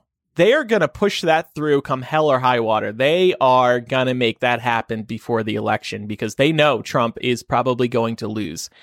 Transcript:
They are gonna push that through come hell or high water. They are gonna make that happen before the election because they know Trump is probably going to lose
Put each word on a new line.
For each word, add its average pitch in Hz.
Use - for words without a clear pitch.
They 202
are 311
gonna 208
push -
that 160
through 147
come 131
hell 156
or 131
high 127
water. 107
They 165
are 127
gonna 127
make 120
that 120
happen 117
before 113
the 107
election 107
because 107
they 143
know 151
Trump 117
is 123
probably 123
going 117
to 110
lose 101